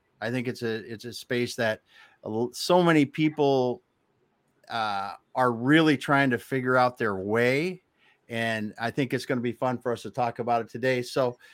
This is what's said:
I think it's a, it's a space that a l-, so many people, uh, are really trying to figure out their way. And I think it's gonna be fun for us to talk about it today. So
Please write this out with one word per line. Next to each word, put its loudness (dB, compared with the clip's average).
I -6
think -4
it's -8
a, -6
it's -14
a -12
space -4
that -2
a -10
l-, -2
so 2
many 6
people, 2
uh, -4
are 4
really 4
trying 2
to 0
figure -2
out 2
their 0
way. 0
And -4
I -2
think -2
it's -4
gonna -2
be -2
fun -2
for -4
us -6
to -10
talk -4
about 0
it -12
today. -2
So -2